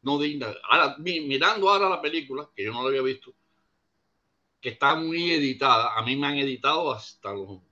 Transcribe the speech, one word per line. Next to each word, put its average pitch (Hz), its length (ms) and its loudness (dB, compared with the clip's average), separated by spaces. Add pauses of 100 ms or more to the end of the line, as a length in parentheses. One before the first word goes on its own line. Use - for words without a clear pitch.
no 143 160 0
digna. 143 360 -4 (140)
Ahora, 147 300 4
mi-, 165 220 -4
mirando 175 480 2
ahora 196 200 4
la 175 120 0
película, 147 560 -6
que 101 80 -6
yo 110 80 -4
no 120 100 -6
la 131 60 0
había 135 140 0
visto, 131 320 -4 (1300)
que 123 100 -6
está 143 260 2
muy 165 340 -2
editada, 127 680 2
a 110 60 0
mí 127 140 -2
me 143 100 0
han 143 120 -2
editado 139 540 0
hasta 107 400 -10
los 98 280 -12 (120)